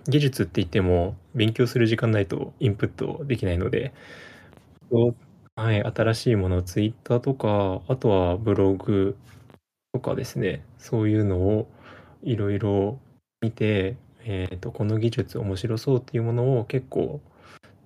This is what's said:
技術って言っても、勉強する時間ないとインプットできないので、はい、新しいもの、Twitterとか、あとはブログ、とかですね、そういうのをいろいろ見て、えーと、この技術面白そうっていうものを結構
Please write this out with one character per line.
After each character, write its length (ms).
技 160
術 220
っ 40
て 140
言 60
っ 20
て 140
も、 340
勉 200
強 120
す 120
る 80
時 100
間 140
な 100
い 60
と 340
イ 80
ン 60
プ 120
ッ 40
ト 340
で 140
き 80
な 60
い 60
の 120
で、 240
は 160
い、 100
新 320
し 180
い 40
も 140
の、 120
Twitter 580
と 140
か、 540
あ 80
と 140
は 260
ブ 180
ロ 200
グ、 420
と 80
か 140
で 100
す 140
ね、 260
そ 240
う 60
い 100
う 60
の 140
を 300
い 140
ろ 140
い 80
ろ 400
見 100
て、 460
え 280
ー 60
と、 120
こ 140
の 140
技 120
術 280
面 180
白 220
そ 180
う 20
っ 20
て 160
い 40
う 20
も 100
の 260
を 60
結 260
構 300